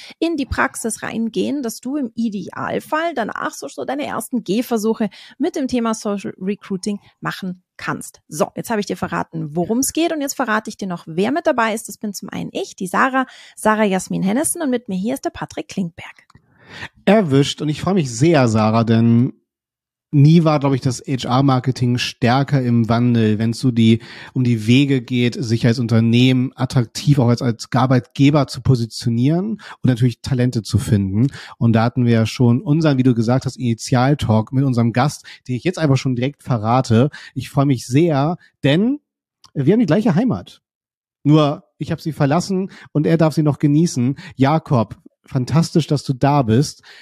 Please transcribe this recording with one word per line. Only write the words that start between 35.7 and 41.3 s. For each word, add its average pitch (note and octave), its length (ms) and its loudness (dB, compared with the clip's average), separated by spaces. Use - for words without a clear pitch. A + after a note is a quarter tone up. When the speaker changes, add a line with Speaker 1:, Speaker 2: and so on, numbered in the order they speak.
Speaker 2:
einfach C#3 180 2
schon C3 180 -2
direkt B2+ 280 -6
verrate. A#2+ 640 2
Ich B2+ 140 -10
freue C#3 180 0
mich B2+ 200 0
sehr, D3+ 500 0
denn G#3 360 2
wir C#3 180 2
haben A3+ 60 2
die A#3+ 80 2
gleiche G3 280 2
Heimat. D#3+ 460 -4
Nur, D3 420 2